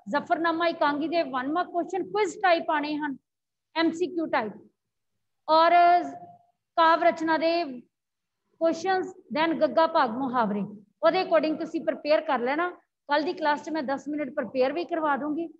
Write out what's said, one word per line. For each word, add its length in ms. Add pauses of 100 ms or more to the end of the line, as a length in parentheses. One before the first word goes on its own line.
ਜ਼ਫਰਨਾਮਾ 580
ਇਕਾਂਗੀ 400
ਦੇ 160
ਵਨ 280
ਮਾਰਕ 200
ਕੁਐਸਚਨ 400
ਕੁਇਜ਼ 300
ਟਾਈਪ 300
ਆਣੇ 240
ਹਨ, 200 (600)
ਐਮ 160
ਸੀ 160
ਕਿਊ 200
ਟਾਈਪ, 260 (920)
ਔਰ 240 (1040)
ਕਾਵਿ 280
ਰਚਨਾ 320
ਦੇ 260
ਕੁਐਸਚਨਸ, 1500 (220)
then 260
ਗੱਗਾ 260
ਭਾਗ 300
ਮੁਹਾਵਰੇ, 440 (420)
ਉਹਦੇ 200
according 360
ਤੁਸੀਂ 260
ਪ੍ਰਪੇਅਰ 360
ਕਰ 180
ਲੈਣਾ। 300 (400)
ਕੱਲ 140
ਦੀ 100
ਕਲਾਸ 300
'ਚ 60
ਮੈਂ 140
ਦਸ 240
ਮਿੰਟ 280
ਪ੍ਰਪੇਅਰ 380
ਵੀ 120
ਕਰਵਾ 320
ਦੂੰਗੀ। 300 (120)